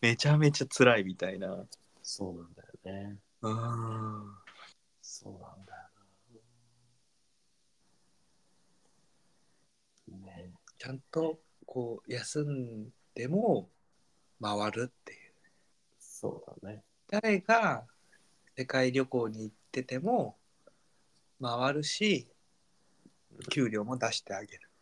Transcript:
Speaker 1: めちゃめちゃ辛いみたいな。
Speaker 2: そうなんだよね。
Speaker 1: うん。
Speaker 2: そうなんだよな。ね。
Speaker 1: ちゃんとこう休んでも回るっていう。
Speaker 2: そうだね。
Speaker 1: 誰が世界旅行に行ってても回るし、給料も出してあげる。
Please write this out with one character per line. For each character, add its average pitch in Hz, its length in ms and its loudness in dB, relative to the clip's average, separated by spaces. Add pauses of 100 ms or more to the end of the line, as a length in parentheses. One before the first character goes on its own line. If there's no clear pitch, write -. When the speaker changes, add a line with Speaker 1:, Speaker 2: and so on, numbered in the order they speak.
Speaker 1:
め 117 160 6
ち - 120 2
ゃ 147 80 8
め 151 140 8
ち 143 120 0
ゃ 127 40 0
辛 123 320 8
い 98 60 0
み 92 120 -4
た 92 140 -4
い 95 80 -8
な。 95 280 -6 (360)
Speaker 2:
そ - 280 -6
う 87 60 -10
な 85 80 -14
ん 85 100 -20
だ - 80 -20
よ - 60 -20 (160)
ね。 98 340 -10 (240)
Speaker 1:
う 110 80 -2
ん。 110 40 0 (1500)
Speaker 2:
そ - 300 -16
う - 20 -14
な 92 220 -18
ん 95 100 -20
だ - 100 -20
よ - 140 -20 (4000)
な。 95 60 -16 (100)
ね。 90 260 -16 (260)
Speaker 1:
ち - 80 -12
ゃ 131 60 -6
ん 131 80 -6 (100)
と 160 300 -2 (260)
こ 120 400 -6
う - 60 -6
休 135 320 -2
ん 120 460 -6 (240)
で - 140 -4
も 175 420 2 (720)
回 104 300 0
る 117 200 -4
っ - 140 -20
て - 80 -18
い - 40 -20
う。 - 160 -20 (680)
Speaker 2:
そ - 480 -10
う - 160 -20
だ 95 80 -12
ね。 107 120 -14 (260)
Speaker 1:
誰 208 320 2
が 202 460 4 (680)
世 131 100 -4
界 131 260 4
旅 131 140 4
行 120 220 0
に 110 160 -6
行 107 80 -8
っ - 40 -20 (160)
て 131 100 -4
て 127 160 -6
も 170 380 0 (1040)
回 127 340 0
る 151 100 0
し、 170 440 2 (1200)
給 131 180 2
料 107 160 -2
も 127 120 -4
出 113 160 0
し - 80 -4
て - 140 -10
あ 101 100 -8
げ - 120 -20
る。 - 140 -20 (120)